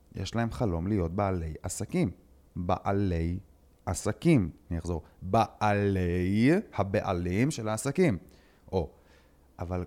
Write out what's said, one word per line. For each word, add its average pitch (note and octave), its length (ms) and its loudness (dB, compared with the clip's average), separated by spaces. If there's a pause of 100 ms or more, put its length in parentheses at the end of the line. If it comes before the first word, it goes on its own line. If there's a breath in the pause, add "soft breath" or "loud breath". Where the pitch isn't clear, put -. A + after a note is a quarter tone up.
(160)
יש F2 200 -6
להם A#2 160 -2
חלום F2 360 -2
להיות F#2 240 0
בעלי F#2 420 -2 (100)
עסקים. C#3 480 -2 (440)
בעלי F2+ 840 0 (460)
עסקים. G#2 640 2 (220)
אני E2+ 80 -4
אחזור. E2+ 220 -4 (200 soft breath)
בעלי, G2+ 1300 2 (220)
הבעלים F#2+ 800 0
של A2+ 160 -6
העסקים. C3+ 500 2 (540 soft breath)
או, F2+ 180 0 (680 soft breath)
אבל F2+ 280 -4